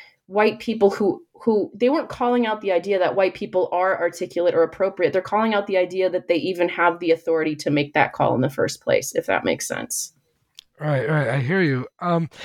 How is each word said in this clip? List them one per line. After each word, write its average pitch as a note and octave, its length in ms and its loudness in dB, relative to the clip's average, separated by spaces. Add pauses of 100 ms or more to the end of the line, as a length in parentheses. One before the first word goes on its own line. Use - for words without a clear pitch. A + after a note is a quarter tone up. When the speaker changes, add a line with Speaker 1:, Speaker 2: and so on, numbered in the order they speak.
(280)
Speaker 1:
white G#3+ 320 2
people A3 300 2
who, G3 320 0 (120)
who, G#3 420 0
they A#3+ 140 2
weren't C#4+ 180 0
calling B3 400 0
out G#3+ 140 -4
the G3 100 -2
idea F#3 260 2
that E3+ 200 0
white F#3+ 160 2
people F#3 400 -2
are F#3 260 0
articulate F3 560 -2
or E3 80 4
appropriate. F3+ 480 0
They're F#3 100 2
calling A3 320 0
out G3+ 140 0
the G3 100 0
idea F#3 320 0
that F3 200 -2
they F3 80 2
even F3 320 0
have E3+ 300 2
the E3+ 120 0
authority D#3+ 460 0
to D#3 120 -6
make D3 240 0
that - 200 2
call B2+ 220 0
in A#2+ 60 0
the C3+ 80 0
first - 320 -4
place, - 340 0
if - 100 -2
that - 180 0
makes - 240 -2
sense. - 460 -8 (680)
Speaker 2:
Right, D3 280 0
right. D3+ 200 0
I C3 140 0
hear E3+ 200 0
you. C3 240 0 (140)
Um, E3+ 280 0 (180)